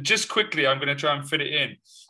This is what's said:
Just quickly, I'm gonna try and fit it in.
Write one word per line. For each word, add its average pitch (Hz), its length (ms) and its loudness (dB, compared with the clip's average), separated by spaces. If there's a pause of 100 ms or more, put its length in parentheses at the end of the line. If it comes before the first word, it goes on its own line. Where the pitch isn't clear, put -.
Just 208 280 0
quickly, 156 360 0
I'm 135 140 4
gonna 139 160 -2
try 147 180 0
and 139 140 -6
fit 156 140 -2
it 139 120 -4
in. 131 220 -2 (340)